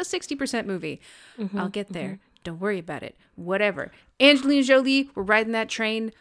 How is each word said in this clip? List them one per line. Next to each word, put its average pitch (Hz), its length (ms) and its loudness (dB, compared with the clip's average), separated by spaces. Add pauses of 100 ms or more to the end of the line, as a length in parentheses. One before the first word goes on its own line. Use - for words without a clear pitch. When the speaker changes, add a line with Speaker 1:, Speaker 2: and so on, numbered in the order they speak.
Speaker 1:
a 359 40 -6
sixty - 300 -6
percent 262 320 -4
movie. 165 340 -6 (380)
Speaker 2:
Mm-hmm. 202 180 -6
Speaker 1:
I'll 190 120 -2
get 202 240 -8
there. 185 160 -8
Speaker 2:
Mm-hmm. 190 140 -12 (200)
Speaker 1:
Don't 165 180 -10
worry 202 180 -2
about 165 240 -10
it. - 140 -14 (200)
Whatever. 185 560 -2 (260)
Angelina 277 440 6
Jolie, 269 520 4
we're 202 80 -4
riding 220 300 2
that 220 160 -2
train 220 420 -4 (100)